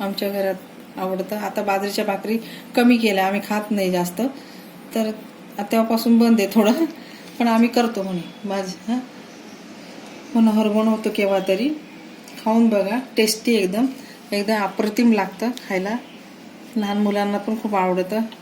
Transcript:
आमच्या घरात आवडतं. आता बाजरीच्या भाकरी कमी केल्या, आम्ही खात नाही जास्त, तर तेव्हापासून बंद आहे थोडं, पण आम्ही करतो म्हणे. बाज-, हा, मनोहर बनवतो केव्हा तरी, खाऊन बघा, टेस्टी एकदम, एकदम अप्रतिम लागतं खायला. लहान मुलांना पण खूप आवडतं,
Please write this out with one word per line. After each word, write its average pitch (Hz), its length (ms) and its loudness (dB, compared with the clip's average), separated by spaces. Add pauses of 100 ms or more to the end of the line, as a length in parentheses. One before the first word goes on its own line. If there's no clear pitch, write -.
आमच्या 196 280 -4
घरात 196 260 -2 (440)
आवडतं. 190 380 -4
आता 202 260 -4
बाजरीच्या 202 420 -2
भाकरी 202 340 -2 (380)
कमी 240 200 6
केल्या, 208 300 2
आम्ही 202 220 0
खात 208 220 -2
नाही 196 200 0
जास्त, 180 320 0 (720)
तर 220 160 0 (480)
तेव्हापासून 226 600 4
बंद 226 220 6
आहे 196 140 2
थोडं, 220 180 6 (640)
पण 233 100 2
आम्ही 226 200 4
करतो 233 340 0
म्हणे. 185 460 -6
बाज-, 190 260 -4 (140)
हा, 247 100 0 (1400)
मनोहर 220 340 4
बनवतो 220 480 2
केव्हा 196 220 2 (100)
तरी, 208 220 2 (760)
खाऊन 226 240 6
बघा, 208 300 0 (180)
टेस्टी 220 380 2
एकदम, 107 320 0 (460)
एकदम 208 220 0
अप्रतिम 214 580 2
लागतं 208 380 0 (180)
खायला. 196 280 -2 (800)
लहान 202 220 -2
मुलांना 202 400 2
पण 220 240 -2
खूप 208 120 -4
आवडतं, 185 460 0 (220)